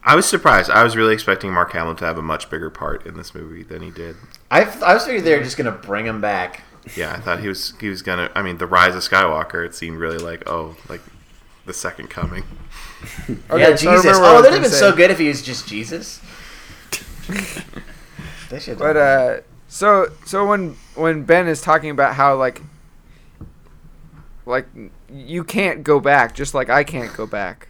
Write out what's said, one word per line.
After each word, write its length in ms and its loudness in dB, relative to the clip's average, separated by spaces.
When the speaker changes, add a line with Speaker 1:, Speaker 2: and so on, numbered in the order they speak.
Speaker 1:
I 120 6
was 100 2
surprised. 440 2
I 140 8
was 120 0
really 160 4
expecting 400 -2
Mark 200 0
Hamill 240 -6
to 100 -10
have 100 -4
a 60 -8
much 260 -6
bigger 220 -10
part 340 -8
in 120 -16
this 180 -18
movie 280 -16
than 200 -16
he 80 -16
did. 260 -16
Speaker 2:
I, 120 4
I 320 2
was 100 0
figuring 200 -4
they 120 4
were 80 -2
just 140 -10
gonna 140 -2
bring 340 -8
him 140 -6
back. 420 -6
Speaker 1:
Yeah, 160 -6
I 80 -10
thought 200 -4
he 80 -8
was, 320 -10
he 80 -8
was 120 -10
gonna, 340 -6
I 80 -2
mean, 140 -6
the 100 -6
Rise 280 4
of 80 -8
Skywalker, 640 -2
it 80 -14
seemed 240 -12
really 180 -6
like, 320 -10
oh, 280 -8
like, 140 -14
the 80 -14
second 340 -12
coming. 360 -8
Speaker 3:
Okay, 100 2
Speaker 2:
Yeah, 160 8
Speaker 3:
so 140 0
I 60 8
Speaker 2:
Jesus. 100 6
Speaker 3:
remember 160 8
what 60 8
I 20 10
Speaker 2:
Oh, 60 10
Speaker 3:
was 80 10
Speaker 2:
that'd 0 -
have 80 10
Speaker 3:
gonna 100 2
Speaker 2:
been 80 4
so 220 6
Speaker 3:
say. 40 0
Speaker 2:
good 140 6
if 80 0
he 100 2
was 140 -4
just 240 -10
Jesus. 540 -12
<laughs> 360 -10
They 100 -12
should 180 -12
Speaker 3:
But, 180 0
uh, 400 4
so, 400 2
so 220 -2
when, 300 -2
when 300 -2
Ben 240 4
is 120 -4
talking 300 0
about 240 0
how, 220 4
like, 260 -2
like, 200 -4
you 320 -10
can't 400 -4
go 160 4
back, 340 2
just 200 -8
like 160 -4
I 140 4
can't 300 -10
go 120 -10
back. 440 -8